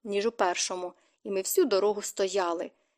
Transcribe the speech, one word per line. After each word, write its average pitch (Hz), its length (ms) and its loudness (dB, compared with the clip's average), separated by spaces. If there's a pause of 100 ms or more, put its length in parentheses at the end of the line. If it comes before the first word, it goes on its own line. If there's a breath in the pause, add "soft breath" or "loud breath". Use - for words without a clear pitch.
ніж 202 220 -2
у 226 60 0
першому, 180 600 0 (320)
і 214 60 -8
ми 190 100 -2
всю 349 240 2
дорогу 208 380 2
стояли. 180 680 -2 (280)